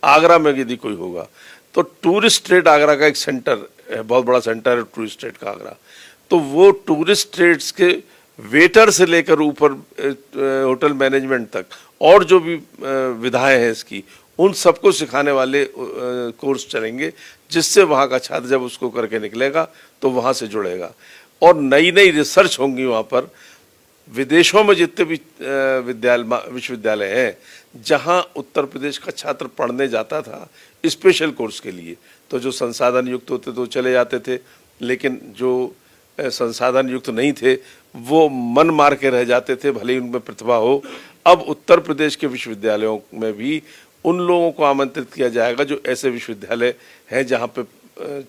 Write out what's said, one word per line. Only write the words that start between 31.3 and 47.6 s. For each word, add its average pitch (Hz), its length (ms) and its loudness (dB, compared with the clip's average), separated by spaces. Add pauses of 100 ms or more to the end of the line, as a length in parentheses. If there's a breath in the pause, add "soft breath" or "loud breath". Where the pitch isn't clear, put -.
कोर्स 117 300 -10
के 107 100 -14
लिए, 85 260 -16 (340 soft breath)
तो 131 80 -6
जो 123 120 -6
संसाधन 123 580 -2
युक्त 127 220 -8
होते 131 200 -8
थे 117 40 -12
वो 120 120 -6
चले 127 260 -4
जाते 123 260 0
थे, 127 220 -8 (420 soft breath)
लेकिन 127 540 -6
जो, 127 400 -4 (440 soft breath)
अ, 139 80 -4
संसाधन 127 600 -2
युक्त 127 220 -8
नहीं 123 220 -2
थे 131 500 -2 (140)
वो 147 320 2
मन 131 420 2
मार 147 240 4
के 135 160 0
रह 123 140 0
जाते 123 320 0
थे, 139 140 -2
भले 123 220 -4
ही 131 60 0
उनमें 123 220 -8
प्रतिभा 113 360 -4
हो। 127 260 2 (440 loud breath)
अब 175 140 6
उत्तर 170 400 2
प्रदेश 151 360 -4
के 156 100 -6
विश्वविद्यालयों 110 920 -4
में 110 140 -4
भी 139 300 -6 (420 loud breath)
उन 170 140 0
लोगों 175 340 0
को 165 120 -2
आमंत्रित 139 480 -2
किया 131 160 -2
जाएगा 120 360 0
जो 139 220 -8
ऐसे 127 240 -2
विश्वविद्यालय 117 640 -6 (360 soft breath)
हैं 127 160 -2
जहाँ 120 320 -4
पे, 123 40 -8